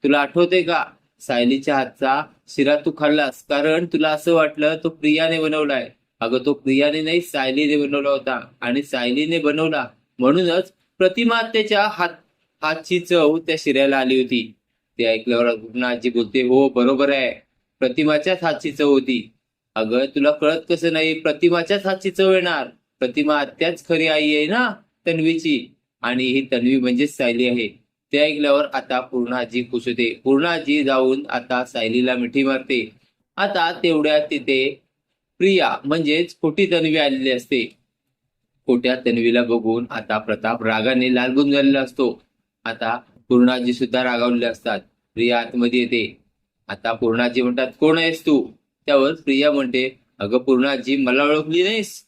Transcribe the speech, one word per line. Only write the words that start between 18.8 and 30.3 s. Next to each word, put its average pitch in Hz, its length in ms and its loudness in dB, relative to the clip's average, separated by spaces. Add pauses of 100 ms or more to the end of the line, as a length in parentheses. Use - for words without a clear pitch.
होती." 131 420 0 (440)
"अगं, 113 300 0
तुला 143 260 2
कळत 151 380 0
कसं 165 240 0
नाही, 160 260 0
प्रतिमाच्याच 175 680 0
हातची 190 260 -2
चव 190 220 4
येणार, 170 340 0 (320)
प्रतिमा 147 400 0
आत्याच 160 480 -4
खरी 160 200 0
आई 151 280 2
आहे 151 100 2
ना 226 260 0 (360)
तन्वीची 160 680 -2 (260)
आणि 123 220 -2
ही 131 180 0 (100)
तन्वी 123 260 2
म्हणजेच 127 400 0
सायली 123 300 0
आहे." 120 400 -4 (260)
ते 143 40 2
ऐकल्यावर 147 560 2
आता 127 260 -4
पूर्णाजी 123 720 -4
खुश 120 160 -4
होते. 117 360 -2
पूर्णाजी 147 600 2